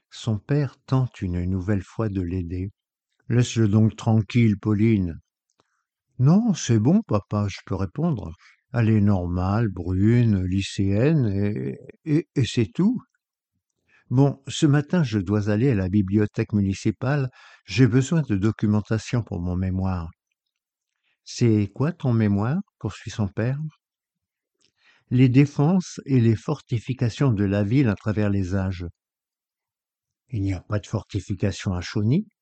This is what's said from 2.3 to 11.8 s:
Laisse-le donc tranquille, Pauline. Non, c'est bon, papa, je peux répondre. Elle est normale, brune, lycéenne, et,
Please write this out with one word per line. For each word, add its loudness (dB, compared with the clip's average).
Laisse-le 2
donc 4
tranquille, 2
Pauline. 0
Non, 4
c'est 0
bon, 4
papa, -2
je -12
peux -6
répondre. -4
Elle 2
est 6
normale, 0
brune, 2
lycéenne, 0
et, -4